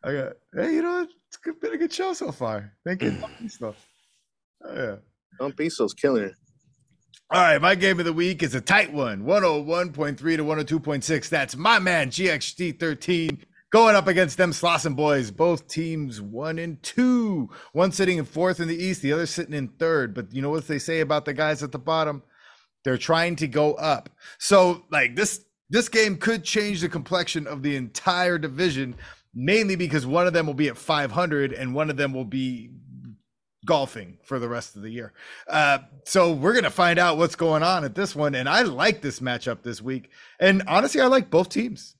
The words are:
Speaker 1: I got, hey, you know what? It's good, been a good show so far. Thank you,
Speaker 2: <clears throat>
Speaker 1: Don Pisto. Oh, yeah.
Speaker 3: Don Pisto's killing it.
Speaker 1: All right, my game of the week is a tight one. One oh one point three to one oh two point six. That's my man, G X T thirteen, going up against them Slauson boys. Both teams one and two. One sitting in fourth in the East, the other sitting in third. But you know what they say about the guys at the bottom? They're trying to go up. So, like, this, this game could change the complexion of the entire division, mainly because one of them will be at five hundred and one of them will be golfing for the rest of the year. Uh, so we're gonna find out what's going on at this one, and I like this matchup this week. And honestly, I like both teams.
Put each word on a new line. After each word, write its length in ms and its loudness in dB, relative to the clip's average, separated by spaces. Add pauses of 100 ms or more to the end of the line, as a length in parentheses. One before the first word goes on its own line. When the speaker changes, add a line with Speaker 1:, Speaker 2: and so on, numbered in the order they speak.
Speaker 1:
I 120 -6
got, 180 -6 (240)
hey, 200 -2
you 60 0
know 180 -2
what? 100 -8 (180)
It's 80 -20
good, 240 -12
been 140 -6
a 20 -6
good 160 -4
show 220 -4
so 180 -8
far. 400 -6 (140)
Thank 160 -4
you, 80 0
Speaker 2:
<clears throat> 100 -6
Speaker 1:
Don 100 -12 (120)
Pisto. 320 -12 (880)
Oh, 100 -14
yeah. 220 -8 (420)
Speaker 3:
Don 140 -6
Pisto's 400 -2
killing 320 0
it. 80 -8 (960)
Speaker 1:
All 120 4
right, 180 6
my 140 4
game 240 2
of 80 0
the 80 -2
week 280 -2
is 120 -2
a 80 -2
tight 320 2
one. 320 -2
One 180 4
oh 160 2
one 320 -2
point 260 -4
three 200 0
to 60 -2
one 140 -2
oh 40 -2
two 180 -2
point 240 -4
six. 240 -2
That's 260 -2
my 240 4
man, 320 2
G 200 0
X 240 -4
T 180 -4
thirteen, 720 -4 (240)
going 260 8
up 140 6
against 300 2
them 140 4
Slauson 440 0
boys. 340 2
Both 380 0
teams 540 -6
one 360 -8
and 240 -10
two. 680 0 (220)
One 200 2
sitting 240 2
in 80 -2
fourth 340 -2
in 100 -4
the 140 -4
East, 200 -2
the 100 0
other 140 0
sitting 260 -6
in 160 -4
third. 460 0
But 180 -10
you 80 -6
know 80 -2
what 180 -4
they 120 -4
say 220 -2
about 260 0
the 80 -4
guys 280 0
at 100 -8
the 60 -10
bottom? 440 -2 (600)
They're 120 0
trying 400 0
to 100 -4
go 280 2
up. 340 -2 (300)
So, 520 4
like, 240 2
this, 300 -2 (240)
this 220 2
game 260 2
could 280 0
change 360 -2
the 80 -2
complexion 580 -4
of 160 -10
the 140 -2
entire 640 0
division, 580 -2 (380)
mainly 420 0
because 300 -2
one 200 2
of 60 0
them 140 2
will 80 -4
be 140 0
at 100 -6
five 340 -2
hundred 400 0
and 220 -6
one 160 -2
of 60 -4
them 160 -2
will 120 -6
be 460 -6 (960)
golfing 580 -2
for 140 -6
the 100 -6
rest 280 -8
of 60 -14
the 80 -12
year. 220 -12 (340)
Uh, 340 2 (260)
so 260 4
we're 220 2
gonna 160 2
find 280 4
out 200 4
what's 180 2
going 260 2
on 220 2
at 100 -6
this 220 -4
one, 180 0
and 140 -2
I 140 4
like 400 0
this 180 -6
matchup 420 -4
this 200 -10
week. 280 -8 (300)
And 260 4
honestly, 360 2
I 40 6
like 220 4
both 220 2
teams. 500 -6